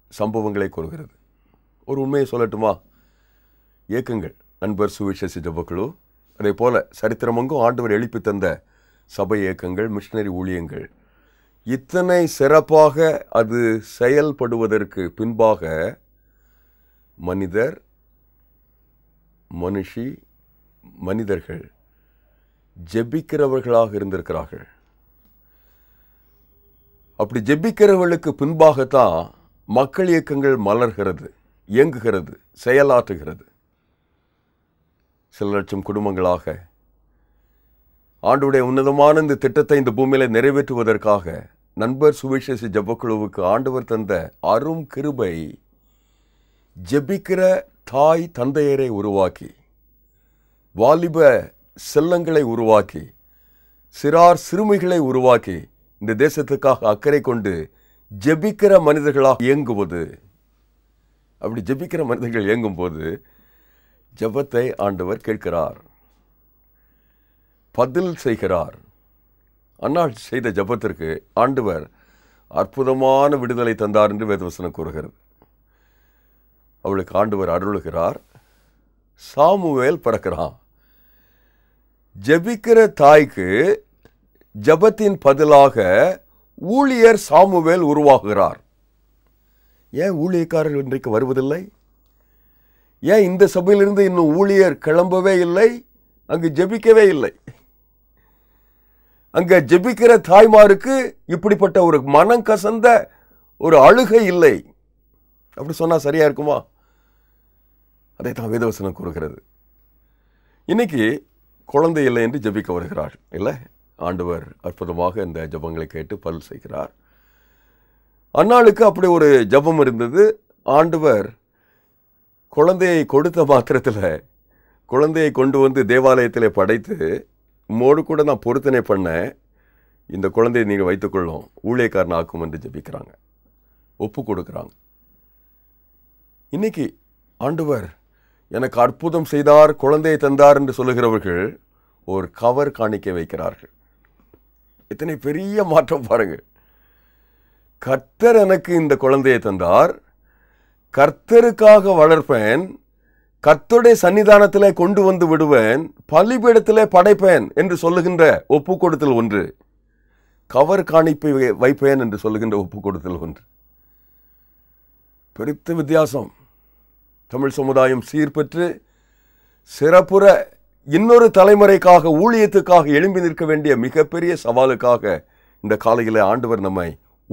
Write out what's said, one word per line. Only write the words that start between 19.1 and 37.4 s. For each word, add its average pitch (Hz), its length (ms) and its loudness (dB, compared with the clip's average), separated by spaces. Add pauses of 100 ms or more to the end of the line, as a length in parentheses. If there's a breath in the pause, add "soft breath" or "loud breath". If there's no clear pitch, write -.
மனுஷி, 98 540 -10 (800)
மனிதர்கள் 98 760 -10 (1200)
ஜெபிக்கிறவர்களாக 123 1040 -2
இருந்திருக்கிறார்கள். 87 720 -10 (2500)
அப்படி 113 380 -4
ஜெபிக்கிறவர்களுக்கு 180 840 0
பின்பாகத்தான் 135 920 2 (340)
மக்கள் 135 440 -4
இயக்கங்கள் 139 480 -2
மலர்கிறது, 101 720 -4 (360)
இயங்குகிறது, 110 760 -4 (240)
செயலாற்றுகிறது. 120 760 -2 (1900)
சில 101 220 -8
லட்சம் 98 340 -6
குடும்பங்களாக 92 720 -6 (1700)